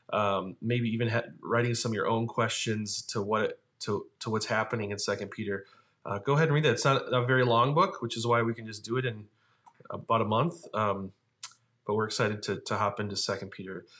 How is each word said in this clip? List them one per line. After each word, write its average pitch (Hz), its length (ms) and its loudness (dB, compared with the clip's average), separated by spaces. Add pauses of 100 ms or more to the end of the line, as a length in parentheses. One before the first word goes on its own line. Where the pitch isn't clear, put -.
(120)
um, 98 500 0
maybe 117 280 0
even 113 200 0
ha-, 117 140 0 (180)
writing 117 340 2
some 113 160 0
of 110 40 -2
your - 120 0
own 113 200 2
questions 107 760 -2
to - 180 -4
what, 107 400 0 (180)
to, 104 260 -2 (140)
to - 100 -6
what's 107 180 0
happening 107 440 -2
in 101 80 -6
Second 101 320 -2
Peter, 98 340 -6 (400)
uh, 101 140 -4
go 135 140 0
ahead 160 160 4
and 147 40 4
read 151 120 4
that. 127 60 6
It's 113 140 2
not 135 260 4
a 123 140 2
very 127 200 4
long 123 280 4
book, 185 280 2
which 117 160 -4
is 117 100 -2
why 117 140 4
we 117 120 0
can 113 120 -12
just 104 180 -12
do 117 140 -2
it 127 80 0
in 107 220 -8 (640)
about 113 320 0
a 107 40 0
month. 127 480 0
Um, 98 400 -2 (720)
but 107 80 0
we're 107 100 2
excited 107 380 -2
to, 98 160 -2
to - 180 -4
hop 101 220 0
into 101 160 -4
Second 95 360 -4
Peter. 92 340 -12 (140)